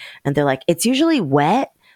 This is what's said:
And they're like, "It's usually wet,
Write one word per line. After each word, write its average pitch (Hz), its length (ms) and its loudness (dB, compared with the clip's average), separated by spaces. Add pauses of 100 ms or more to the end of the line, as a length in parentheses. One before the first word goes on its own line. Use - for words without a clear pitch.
(260)
And 143 80 -2
they're 147 100 0
like, 135 220 -2
"It's 170 180 0
usually 285 340 2
wet, 156 540 0 (240)